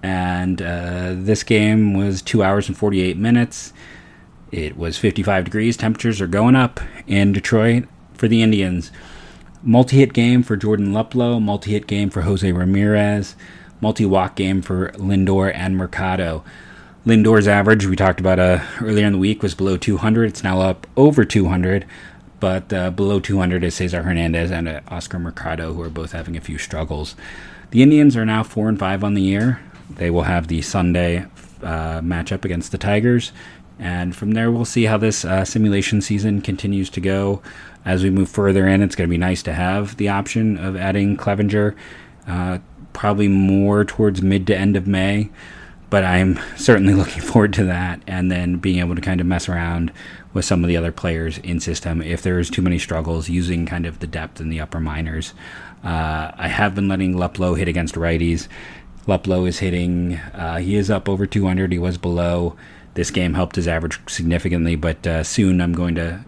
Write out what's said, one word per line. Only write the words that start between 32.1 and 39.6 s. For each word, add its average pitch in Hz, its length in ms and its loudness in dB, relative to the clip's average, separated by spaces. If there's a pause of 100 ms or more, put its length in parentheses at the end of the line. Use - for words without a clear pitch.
against 87 260 -6
the - 80 -6
Tigers. 113 540 0 (440)
And 90 380 -6
from 107 180 -4
there, 113 160 0
we'll 117 160 0
see 117 200 0
how 110 140 2
this, 107 260 0
uh, 92 200 0
simulation 104 560 0
season 101 420 0
continues 98 480 -2
to - 100 -8
go. 98 420 0 (420)
As 92 200 0
we 95 60 2
move 92 180 2
further 98 400 4
in, 95 140 6
it's 95 120 0
gonna 87 140 0
be 87 100 0
nice 90 240 0
to 85 100 -6
have 95 440 -2